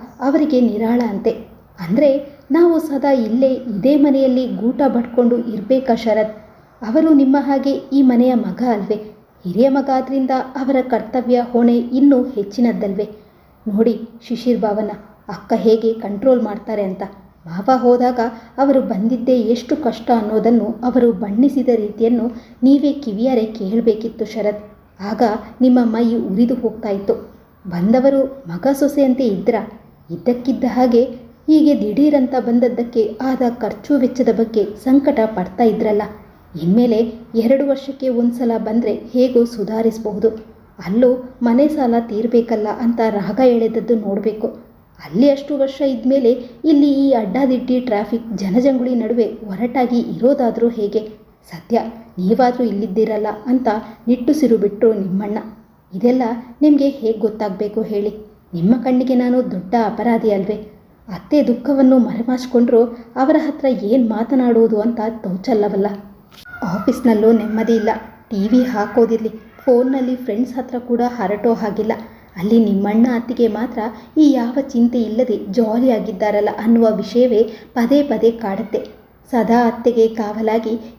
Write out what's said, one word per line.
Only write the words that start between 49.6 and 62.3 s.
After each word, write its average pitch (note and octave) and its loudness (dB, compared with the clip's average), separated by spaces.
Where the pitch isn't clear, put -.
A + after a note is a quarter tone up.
ಇರೋದಾದ್ರೂ A#3 0
ಹೇಗೆ? G#3+ -6
ಸದ್ಯ G#3+ -4
ನೀವಾದ್ರೂ B3 0
ಇಲ್ಲಿದ್ದೀರಲ್ಲ G#3 -2
ಅಂತ B3 0
ನಿಟ್ಟುಸಿರು B3 2
ಬಿಟ್ರು G#3 2
ನಿಮ್ಮಣ್ಣ. G3+ -4
ಇದೆಲ್ಲ B3 2
ನಿಮ್ಗೆ C#4 4
ಹೇಗ್ A3 -4
ಗೊತ್ತಾಗ್ಬೇಕು G#3+ -4
ಹೇಳಿ? G#3 -4
ನಿಮ್ಮ G3+ 2
ಕಣ್ಣಿಗೆ B3+ 0
ನಾನು B3 2
ದೊಡ್ಡ F#3 -4
ಅಪರಾಧಿ A3 0
ಅಲ್ವೇ? G3 0
ಅತ್ತೆ C4+ 0
ದುಃಖವನ್ನು C4 2
ಮರೆಮಾಚ್ಕೊಂಡ್ರು A#3+ 2